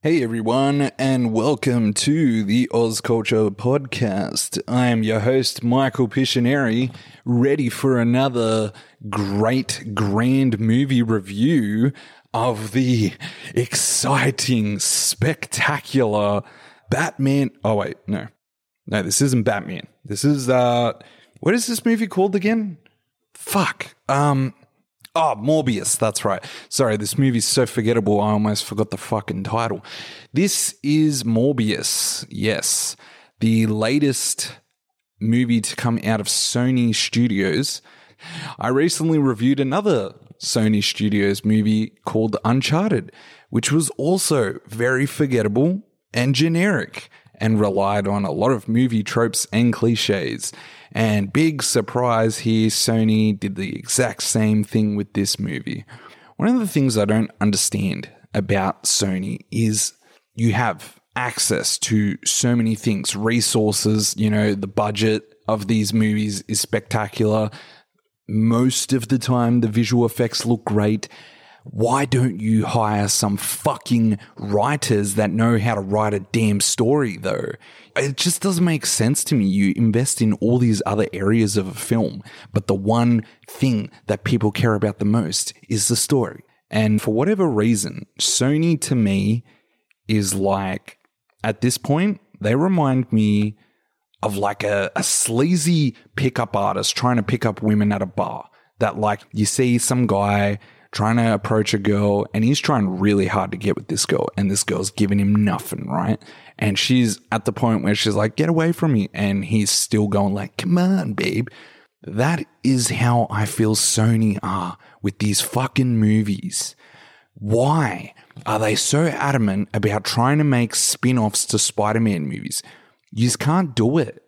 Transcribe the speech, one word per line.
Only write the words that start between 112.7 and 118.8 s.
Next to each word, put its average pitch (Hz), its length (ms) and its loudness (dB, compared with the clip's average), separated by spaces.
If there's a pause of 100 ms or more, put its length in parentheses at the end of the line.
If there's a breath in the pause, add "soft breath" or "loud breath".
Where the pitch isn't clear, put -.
how 120 400 2
I 104 160 -2
feel 110 280 0
Sony 110 720 2
are 92 340 -6 (240 soft breath)
with 98 180 -4
these 104 200 0
fucking 127 580 -2
movies. 107 800 0 (600 loud breath)
Why 117 800 0 (320 soft breath)
are 107 140 -2
they 107 160 2
so 147 300 0